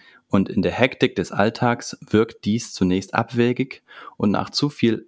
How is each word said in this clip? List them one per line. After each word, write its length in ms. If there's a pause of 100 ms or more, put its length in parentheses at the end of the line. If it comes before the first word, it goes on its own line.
(280)
und 200
in 140
der 100
Hektik 420
des 160
Alltags 680
wirkt 440
dies 300
zunächst 400
abwegig 680 (320)
und 160
nach 180
zu 180
viel 400